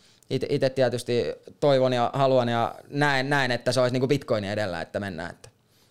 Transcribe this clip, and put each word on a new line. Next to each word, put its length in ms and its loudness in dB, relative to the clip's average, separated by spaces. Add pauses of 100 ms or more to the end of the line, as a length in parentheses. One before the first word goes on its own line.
(300)
ite, 200 -2
ite 200 0
tietysti 640 -2 (260)
toivon 320 4
ja 200 0
haluan 360 2
ja 260 0 (160)
näen, 400 0
näen, 200 0
että 220 -2
se 80 2
olisi 120 2
niinku 160 0
Bitcoinin 420 -2
edellä, 300 -4
että 200 -6
mennään. 300 -8
Että 180 -20 (420)